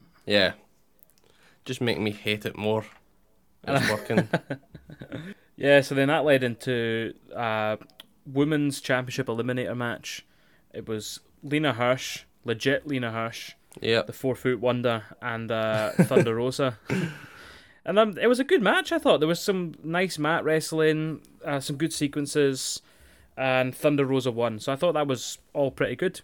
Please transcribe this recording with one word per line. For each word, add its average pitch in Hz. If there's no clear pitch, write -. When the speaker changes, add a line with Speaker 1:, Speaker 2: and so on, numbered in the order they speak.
Speaker 1:
Yeah. 98
Just 127
making 107
me 107
hate 104
it 101
more. 107
It's 123
Speaker 2:
<laughs> -
Speaker 1:
working. 110
Speaker 2:
Yeah, 139
so 135
then 135
that 147
led 139
into, 117
uh, 110
Women's 147
Championship 127
Eliminator 120
match. -
It 113
was 107
Lena 147
Hirsch, 123
legit 117
Lena 127
Hirsch, 113
Speaker 1:
Yep. 113
Speaker 2:
the 113
four-foot 127
wonder, 120
and, 113
uh, 110
Thunder 131
Speaker 1:
<laughs> -
Speaker 2:
Rosa. 127
And, 185
um, 214
it 220
was 247
a 269
good 320
match, 294
I 330
thought. 220
There 151
was 170
some 180
nice 170
mat 151
wrestling, 156
uh, 143
some 139
good 156
sequences, 143
and 131
Thunder 147
Rosa 131
won. 113
So 139
I 139
thought 175
that 151
was 127
all 139
pretty 127
good, 185